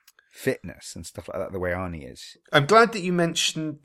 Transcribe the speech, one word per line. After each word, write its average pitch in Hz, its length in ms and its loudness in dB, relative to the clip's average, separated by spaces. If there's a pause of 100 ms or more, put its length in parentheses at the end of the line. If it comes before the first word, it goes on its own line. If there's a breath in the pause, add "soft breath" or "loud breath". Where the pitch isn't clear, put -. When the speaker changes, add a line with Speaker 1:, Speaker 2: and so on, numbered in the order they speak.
(320)
Speaker 1:
fitness - 640 -8
and 87 100 -12
stuff - 220 -14
like - 120 -8
that 95 120 -6
the 95 80 -6
way 90 120 -2
Arnie 87 400 -6
is. - 260 -18 (160)
Speaker 2:
I'm 143 140 6
glad 226 260 8
that 208 80 -6
you 180 100 -2
mentioned 165 720 0